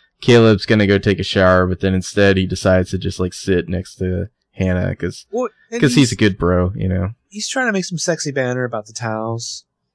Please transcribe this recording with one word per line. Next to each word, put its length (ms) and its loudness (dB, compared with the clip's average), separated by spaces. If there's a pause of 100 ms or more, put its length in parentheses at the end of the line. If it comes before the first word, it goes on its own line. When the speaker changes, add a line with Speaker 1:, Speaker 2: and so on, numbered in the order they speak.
(200)
Speaker 1:
Caleb's 460 6
gonna 200 4
go 120 4
take 200 0
a 60 -4
shower, 420 4
but 140 -4
then 140 0
instead 420 2
he 100 0
decides 440 2
to 80 -4
just, 200 -6
like, 160 -4
sit 340 -2
next 280 -8
to 320 -4 (240)
Hannah 440 -2
'cause, 340 -10
Speaker 2:
Well, 180 -4 (220)
and 100 -6
Speaker 1:
'cause 140 2
he's 160 4
Speaker 2:
he's 20 -6
Speaker 1:
a 40 -8
good 220 0
bro, 380 0
you 120 -4
know? 220 -2 (180)
Speaker 2:
he's 200 -12
trying 180 -2
to 60 -2
make 120 -2
some 140 -10
sexy 320 -4
banner 340 -2
about 220 -8
the 60 -20
towels. 720 -6 (300)